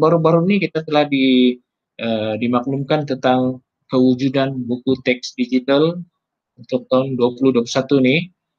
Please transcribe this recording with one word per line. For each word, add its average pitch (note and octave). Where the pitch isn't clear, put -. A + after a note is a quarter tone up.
baru-baru E3
ini G3
kita D#3+
telah D3
di, C3
eh, A2
dimaklumkan C3+
tentang B2+
kewujudan C3
buku B2+
teks B2
digital C#3
untuk B2
tahun C3
dua B2
puluh C3
dua A#2+
puluh A#2+
satu C3
ni, D#3